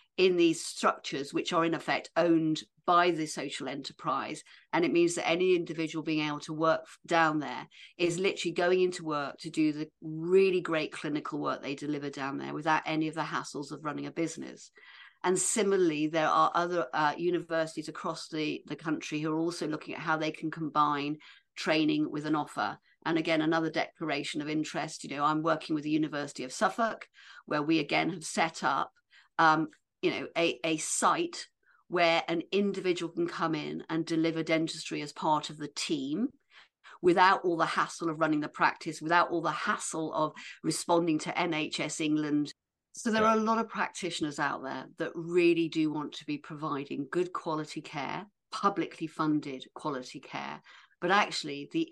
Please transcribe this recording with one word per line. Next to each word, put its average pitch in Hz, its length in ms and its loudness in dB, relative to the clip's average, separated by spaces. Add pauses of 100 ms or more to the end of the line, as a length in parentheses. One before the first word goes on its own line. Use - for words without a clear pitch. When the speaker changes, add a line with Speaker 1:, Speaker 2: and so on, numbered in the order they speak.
(180)
Speaker 1:
in 185 180 6
these 170 280 4
structures, - 680 -2
which - 200 -2
are 165 120 4
in 165 100 0
effect - 420 -2
owned 165 460 4 (240)
by 175 240 6
the 156 160 -2
social 143 400 -6
enterprise. 139 800 -6 (280)
And 170 120 2
it 147 80 2
means 170 220 4
that 170 140 -2
any 180 280 4
individual 160 480 -4
being 156 200 0
able 147 160 -2
to 160 120 -10
work 160 300 2
f-, - 240 -20
down 160 340 4
there 131 260 -6 (300)
is 170 220 0
literally 185 340 0
going 180 280 4
into 180 240 0
work 147 340 -4
to 160 120 -12
do 156 220 2
the 151 160 -6 (140)
really 180 580 4
great 156 320 -2
clinical 151 480 -4
work 143 220 -2
they 139 120 -6
deliver 143 360 -4
down 139 280 -6
there 139 160 -8
without 156 320 2
any 156 220 0
of 151 60 -6
the 160 80 -2
hassles 147 500 -6
of 147 120 -12
running 143 220 -4
a 143 60 -10
business. - 580 -6 (540)
And 180 140 4
similarly, 185 680 2
there 156 220 2
are 156 260 4
other, 175 380 0
uh, 147 240 2
universities 165 720 -2
across 160 400 -8
the, 151 380 -4
the 147 100 -8
country 151 440 -4
who 156 120 -2
are 156 60 0
also 170 280 -2
looking 151 280 -6
at - 60 -8
how 160 160 0
they 156 140 -2
can 156 200 -6
combine 147 680 0 (380)
training 156 540 2
with 147 160 -6
an 156 100 0
offer. 139 420 -4 (260)
And 165 140 2
again, 160 220 2
another 160 300 2
declaration 151 720 -4
of 143 60 -6
interest. 151 540 -4
You 156 80 -12
know, 143 140 -2
I'm 156 180 2
working 160 320 0
with 151 100 -4
the 151 60 -4
University 147 540 -2
of 131 80 -10
Suffolk, - 560 -2 (380)
where 151 160 -2
we 160 180 4
again 156 300 0
have 160 140 -8
set - 380 -2
up, 139 300 0 (460)
um, 160 300 6 (340)
you 175 80 4
know, 117 260 -4
a, 170 280 2
a 160 120 0
site 170 720 0 (400)
where 165 400 6
an 170 220 0
individual 180 640 0
can 170 160 0
come 165 260 -2
in 151 340 -6
and 165 160 0
deliver 160 380 0
dentistry 160 600 -2
as 147 100 -10
part - 360 0
of 151 100 -12
the 147 100 -8
team 156 600 -2 (760)
without 185 420 6
all 170 120 2
the 160 100 2
hassle 165 440 -2
of 151 80 -6
running 156 220 2
the 147 80 -4
practice, - 520 -2
without 165 300 2
all 165 120 -2
the 160 80 0
hassle 160 640 -4
of 151 200 0 (300)
responding 165 560 2
to - 200 -4
N 175 160 0
H 151 260 -4
S 151 200 -4
England. 151 520 0 (400)
So - 180 -4
there 220 120 2
Speaker 2:
Yeah. 220 100 6
Speaker 1:
are 220 40 4
a 220 40 2
lot 220 180 2
of 220 100 -2
practitioners 165 680 -4
out 143 240 -2
there 131 240 -8 (120)
that 165 160 -4
really 170 540 2
do 156 240 0
want 147 220 -4
to - 120 -14
be 147 120 -6
providing 143 720 -6
good 180 220 -2
quality 156 500 -6
care, 156 440 -8 (240)
publicly 170 560 -2
funded 151 680 -2
quality 139 460 -8
care, 139 420 -8 (420)
but 175 60 0
actually, 151 600 0
the 160 200 0